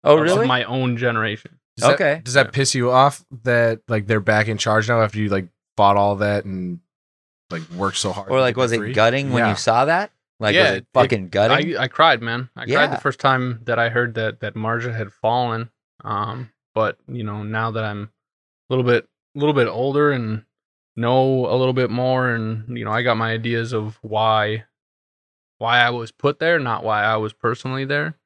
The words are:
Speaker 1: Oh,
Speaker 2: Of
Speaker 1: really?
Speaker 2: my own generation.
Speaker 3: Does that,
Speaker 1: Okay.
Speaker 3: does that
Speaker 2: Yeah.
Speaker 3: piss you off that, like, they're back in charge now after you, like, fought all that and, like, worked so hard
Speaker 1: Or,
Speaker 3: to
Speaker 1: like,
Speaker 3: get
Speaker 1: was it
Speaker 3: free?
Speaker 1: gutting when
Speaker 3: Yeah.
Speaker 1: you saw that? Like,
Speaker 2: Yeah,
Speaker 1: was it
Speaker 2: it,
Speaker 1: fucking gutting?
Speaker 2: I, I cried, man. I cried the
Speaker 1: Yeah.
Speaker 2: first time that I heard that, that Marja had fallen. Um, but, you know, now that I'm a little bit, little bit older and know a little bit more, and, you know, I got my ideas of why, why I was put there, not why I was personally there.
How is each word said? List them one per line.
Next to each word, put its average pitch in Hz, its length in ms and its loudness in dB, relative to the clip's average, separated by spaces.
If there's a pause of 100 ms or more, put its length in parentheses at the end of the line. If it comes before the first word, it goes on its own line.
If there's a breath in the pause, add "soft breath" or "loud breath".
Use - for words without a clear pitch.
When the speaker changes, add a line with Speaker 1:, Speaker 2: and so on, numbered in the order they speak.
Speaker 1:
Oh, 147 120 8
Speaker 2:
Of 160 60 2
Speaker 1:
really? 175 240 2
Speaker 2:
my 123 160 2
own 123 320 -2
generation. 113 640 -4 (180)
Speaker 3:
Does 117 100 2
that, 143 80 6
Speaker 1:
Okay. 156 280 0
Speaker 3:
does 120 120 -6
that 135 120 6
Speaker 2:
Yeah. - 40 -14
Speaker 3:
piss 135 240 -2
you 123 160 2
off 135 340 4 (180)
that, 117 440 2
like, 107 180 -2
they're 110 140 2
back 107 280 2
in 107 120 -4
charge 110 280 0
now 117 140 2
after 104 160 0
you, 107 120 -2
like, 98 180 -2 (280)
fought 101 220 6
all 202 200 2
that 104 280 0
and, 90 340 -8 (720)
like, 82 220 -10
worked - 260 -4
so 95 140 -2
hard 95 180 -8
Speaker 1:
Or, 127 80 0
Speaker 3:
to 131 40 4
Speaker 1:
like, 123 120 2
Speaker 3:
get 127 80 -2
Speaker 1:
was 120 120 0
it 117 40 0
Speaker 3:
free? 110 160 -6
Speaker 1:
gutting 127 380 2
when 123 120 2
Speaker 3:
Yeah. 107 60 2
Speaker 1:
you 92 60 0
saw 120 300 2
that? 175 260 0 (280)
Like, 107 140 0
Speaker 2:
Yeah, 180 80 4
Speaker 1:
was 147 100 4
it - 60 -2
Speaker 2:
it, - 160 -10
Speaker 1:
fucking 107 360 2
gutting? 120 460 0
Speaker 2:
I, 120 60 -4
I 131 60 -2
cried, 147 340 2
man. 120 340 -6
I 120 100 -12
cried 139 260 0
the - 20 -4
Speaker 1:
Yeah. - 60 -6
Speaker 2:
first 139 200 -4
time 127 440 0
that 117 160 -2
I 117 100 2
heard 120 240 -2
that, 110 280 -4
that 107 120 -8
Marja 113 420 -4
had 107 160 -8
fallen. 117 600 -2 (320)
Um, 107 480 -6 (240)
but, 107 320 -2
you 123 160 -10
know, 104 180 -8
now 110 300 -4
that 110 120 -6
I'm 104 280 -8 (580)
a 127 60 -2
little 127 100 0
bit, 120 220 2 (260)
little 147 220 0
bit 120 120 4
older 139 440 0
and 110 340 -4 (500)
know 131 520 2
a 107 100 0
little 127 160 2
bit 127 160 0
more, 127 460 0
and, 113 420 -6
you 113 80 -8
know, 104 60 -4
I 117 100 -2
got 120 160 0
my 113 140 -2
ideas 117 420 -4
of 107 300 -6
why, 110 600 0 (920)
why 120 220 2
I 120 100 4
was 117 220 -6
put 143 260 -2
there, 165 220 0
not 120 240 -4
why 107 200 0
I 110 140 2
was 107 160 -4
personally 131 520 -4
there. 147 300 -4 (100)